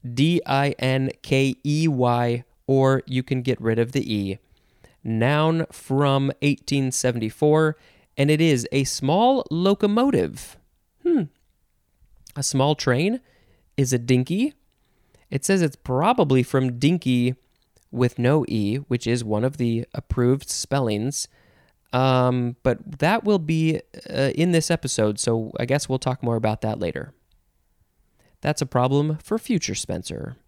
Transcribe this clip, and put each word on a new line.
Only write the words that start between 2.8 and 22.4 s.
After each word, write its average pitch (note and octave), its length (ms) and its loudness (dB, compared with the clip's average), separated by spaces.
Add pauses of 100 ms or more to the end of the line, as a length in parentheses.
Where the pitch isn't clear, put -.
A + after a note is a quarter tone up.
you B2+ 160 -4
can B2+ 180 -4
get B2 180 -2
rid A2+ 200 0
of A#2 140 -2
the B2+ 200 -2
E. G2 240 -4 (680)
Noun D3 680 0
from C#3 600 0 (120)
eighteen C#3 480 0
seventy-four, D3+ 840 0 (400)
and C#3 120 2
it D3+ 120 4
is C#3+ 300 2
a C#3 120 2
small F#3+ 680 0
locomotive. G3+ 1080 0 (440)
Hmm. D#4 220 2 (1120)
A C#3+ 80 -6
small C#3 320 2
train E3+ 460 0 (560)
is C3 160 2
a B2+ 40 2
dinky. C3 560 0 (800)
It C3+ 140 -4
says F#3+ 180 4
it's D3 140 -2
probably C#3 680 2
from B2+ 340 0
dinky B2+ 580 2 (540)
with B2 300 0
no C3+ 280 2
E, G#2+ 280 0
which B2+ 320 -4
is A#2 160 0
one G#2+ 220 -2
of C3+ 120 -4
the A#2 360 -2
approved B2+ 560 0
spellings. B2 800 -4 (680)
Um, B2+ 680 2